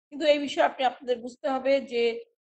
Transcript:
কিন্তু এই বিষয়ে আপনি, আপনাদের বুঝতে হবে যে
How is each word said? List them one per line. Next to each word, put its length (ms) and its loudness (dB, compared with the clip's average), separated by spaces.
কিন্তু 160 -6
এই 140 4
বিষয়ে 260 0
আপনি, 200 0
আপনাদের 320 -2
বুঝতে 320 -8
হবে 320 2
যে 440 -2